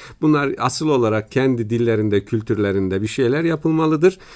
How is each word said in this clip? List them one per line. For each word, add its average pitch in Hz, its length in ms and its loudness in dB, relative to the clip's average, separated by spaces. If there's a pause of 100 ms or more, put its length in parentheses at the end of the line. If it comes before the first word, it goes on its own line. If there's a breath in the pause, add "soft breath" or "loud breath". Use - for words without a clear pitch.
(220 loud breath)
Bunlar 147 360 2
asıl 147 320 -2
olarak 110 420 0
kendi 127 380 0
dillerinde, 107 560 0
kültürlerinde 98 760 0
bir 107 60 -4
şeyler 135 360 0
yapılmalıdır. 160 760 0 (180 loud breath)